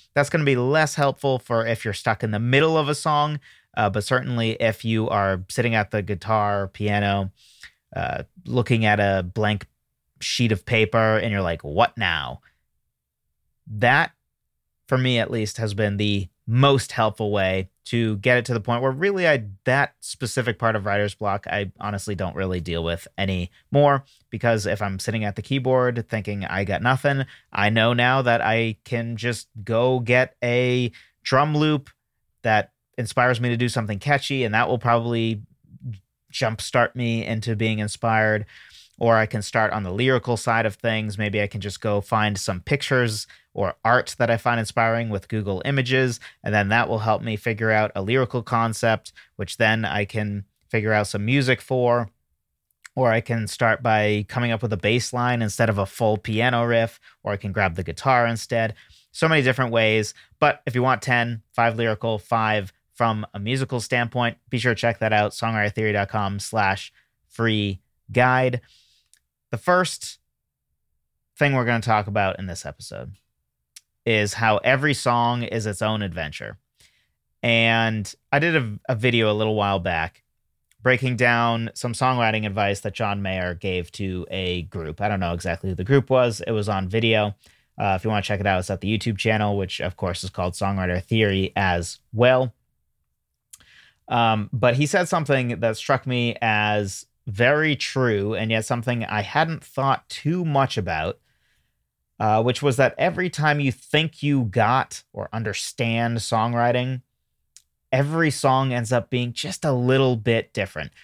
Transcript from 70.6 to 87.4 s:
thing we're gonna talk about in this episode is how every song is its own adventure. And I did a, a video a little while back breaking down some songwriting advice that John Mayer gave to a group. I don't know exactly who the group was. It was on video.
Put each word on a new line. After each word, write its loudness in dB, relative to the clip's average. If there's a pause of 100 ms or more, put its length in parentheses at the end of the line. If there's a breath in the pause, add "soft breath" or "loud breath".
thing 2
we're 2
gonna 2
talk 2
about 0
in -8
this -10
episode -14 (920)
is 2
how 2
every 2
song 0
is -4
its -6
own -2
adventure. -8 (840 soft breath)
And 2 (180)
I 4
did 2
a, -2 (120)
a 0
video 2
a 2
little 0
while 2
back -4 (600)
breaking 2
down 2
some -6
songwriting 0
advice -2
that -8
John -4
Mayer -4
gave -6
to -6
a -4
group. -10
I 0
don't -2
know -2
exactly -6
who -4
the -6
group 2
was. 2
It -2
was -2
on -2
video. 2 (440 soft breath)